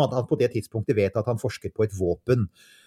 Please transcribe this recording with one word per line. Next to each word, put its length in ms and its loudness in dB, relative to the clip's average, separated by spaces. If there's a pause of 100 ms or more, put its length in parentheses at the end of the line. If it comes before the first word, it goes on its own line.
at 80 0
han 160 0
på 100 2
det 140 2
tidspunktet 420 -2
vet 220 2
at 100 0
han 140 -2
forsket 340 -6
på 80 2
et 140 0
våpen. 480 0 (420)